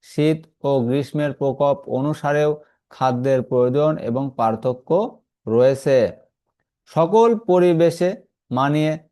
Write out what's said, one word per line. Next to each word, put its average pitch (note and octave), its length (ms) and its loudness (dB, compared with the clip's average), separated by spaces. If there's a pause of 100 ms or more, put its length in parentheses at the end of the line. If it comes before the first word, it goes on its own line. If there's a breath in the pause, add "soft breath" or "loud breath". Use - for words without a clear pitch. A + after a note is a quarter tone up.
শীত D#3 320 -2 (300)
ও - 20 0 (160)
গ্রীষ্মের C#3+ 520 -4
প্রকোপ C#3 380 0 (220)
অনুসারেও D3 520 -2 (420 soft breath)
খাদ্যের C3 480 0 (100)
প্রয়োজন C3 420 0 (160)
এবং B2+ 160 -4 (140)
পার্থক্য A#2 520 -4 (560)
রয়েছে। C3 520 2 (920)
সকল G3+ 380 2 (220)
পরিবেশে F3 580 2 (420)
মানিয়ে D3 420 0 (200)